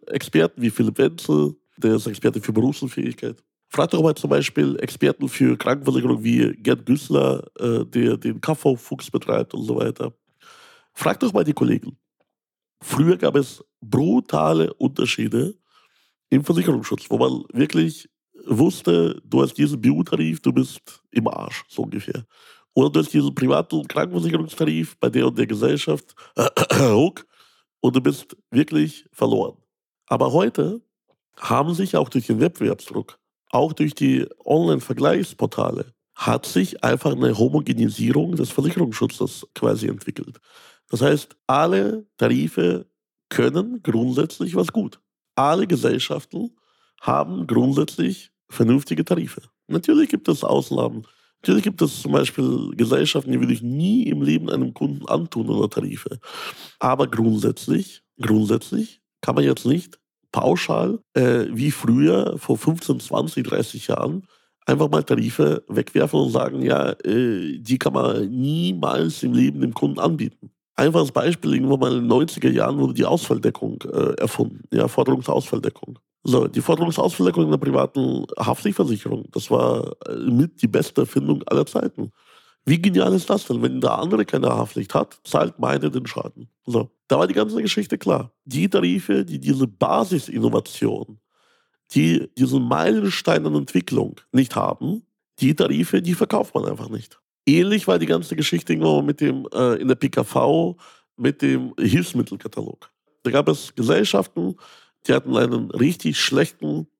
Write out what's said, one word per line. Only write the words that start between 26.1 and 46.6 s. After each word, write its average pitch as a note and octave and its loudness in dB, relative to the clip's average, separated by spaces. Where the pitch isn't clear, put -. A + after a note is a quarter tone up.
<clears throat> - 0
ruck, C#3+ 2
und B2+ 2
du C3 0
bist - -2
wirklich D3+ 0
verloren. A2 0
Aber B2+ 0
heute F#3+ 0
haben C#3+ 0
sich F#3 -2
auch D3 2
durch B2 -2
den A2 2
Wettbewerbsdruck, - -2
auch D3+ 2
durch D3+ -2
die C3 0
Online-Vergleichsportale, D3 0
hat - -2
sich - -2
einfach A#2+ 0
eine B2+ 2
Homogenisierung B2 0
des B2+ -2
Versicherungsschutzes - -2
quasi - -2
entwickelt. - -10
Das A#2 -4
heißt, D3 0
alle G3 0
Tarife C#3+ 0
können F3+ 0
grundsätzlich D3 -2
was F#3 0
gut. - -4
Alle D3 2
Gesellschaften B2+ -2